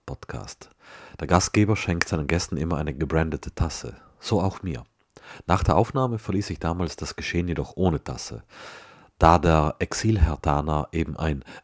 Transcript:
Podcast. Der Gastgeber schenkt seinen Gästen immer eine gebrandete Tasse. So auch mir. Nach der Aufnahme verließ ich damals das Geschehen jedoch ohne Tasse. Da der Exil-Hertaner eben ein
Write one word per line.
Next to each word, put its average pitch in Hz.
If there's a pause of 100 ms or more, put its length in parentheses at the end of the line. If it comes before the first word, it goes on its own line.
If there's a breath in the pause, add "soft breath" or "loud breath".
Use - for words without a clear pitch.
Podcast. - (480 loud breath)
Der -
Gastgeber 101
schenkt -
seinen 76
Gästen 82
immer 78
eine 76
gebrandete 78
Tasse. - (240)
So 101
auch 101
mir. 71 (640 loud breath)
Nach -
der 78
Aufnahme 117
verließ 101
ich 90
damals 85
das -
Geschehen 87
jedoch 80
ohne 87
Tasse. - (760 loud breath)
Da 82
der 78
Exil-Hertaner 78
eben 80
ein 76 (200 loud breath)